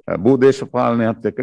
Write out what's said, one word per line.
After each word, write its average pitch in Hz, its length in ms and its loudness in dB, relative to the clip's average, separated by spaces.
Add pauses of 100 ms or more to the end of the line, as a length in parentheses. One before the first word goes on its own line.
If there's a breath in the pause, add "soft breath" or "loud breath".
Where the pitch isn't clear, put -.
අ, - 180 -8
භූදේශපාලනයත් 120 1080 0
එක්ක 101 160 -6